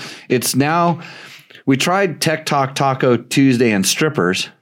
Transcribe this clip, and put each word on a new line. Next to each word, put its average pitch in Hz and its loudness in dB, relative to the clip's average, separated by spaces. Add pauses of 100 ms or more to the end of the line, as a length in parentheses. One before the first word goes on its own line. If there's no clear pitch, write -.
(300)
It's 127 -2
now, 170 0 (640)
we 135 2
tried 180 -2
Tech 156 -2
Talk 139 0
Taco 131 2
Tuesday 127 2
and 98 0
strippers, 95 0 (160)